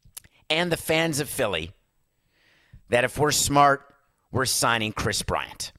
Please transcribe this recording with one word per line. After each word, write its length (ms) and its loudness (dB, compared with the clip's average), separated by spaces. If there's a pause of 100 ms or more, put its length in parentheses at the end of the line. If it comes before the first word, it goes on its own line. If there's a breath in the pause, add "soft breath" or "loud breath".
(500 soft breath)
and 200 0
the 60 0
fans 440 -2
of 80 -4
Philly 440 -4 (1160 soft breath)
that 140 4
if 140 -6
we're 140 2
smart, 600 4 (360)
we're 140 -2
signing 480 0
Chris 300 -4
Bryant. 560 -6